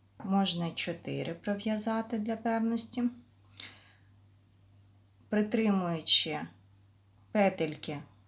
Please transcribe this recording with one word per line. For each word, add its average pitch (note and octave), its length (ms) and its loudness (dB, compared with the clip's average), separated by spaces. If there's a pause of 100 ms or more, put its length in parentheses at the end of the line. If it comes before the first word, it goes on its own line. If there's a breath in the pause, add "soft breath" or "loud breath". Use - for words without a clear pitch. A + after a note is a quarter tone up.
(240)
можна F3+ 460 0
чотири D#3+ 640 -6
пров'язати G#3+ 840 -2
для A3 180 -2
певності. A3+ 680 -2 (2250 loud breath)
Притримуючи F#3+ 1120 2 (920)
петельки E3 680 2 (260)